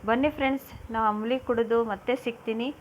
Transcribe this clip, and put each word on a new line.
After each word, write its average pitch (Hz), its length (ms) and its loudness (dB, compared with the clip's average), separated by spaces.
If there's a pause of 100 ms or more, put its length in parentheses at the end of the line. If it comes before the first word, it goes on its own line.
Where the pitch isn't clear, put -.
ಬನ್ನಿ 254 300 4
ಫ್ರೆಂಡ್ಸ್, 269 300 0 (260)
ನಾವು 226 180 2
ಅಂಬ್ಲಿ 220 260 0 (100)
ಕುಡಿದು 233 300 2 (140)
ಮತ್ತೆ 202 220 -2 (100)
ಸಿಗ್ತೀನಿ. 233 440 -4 (140)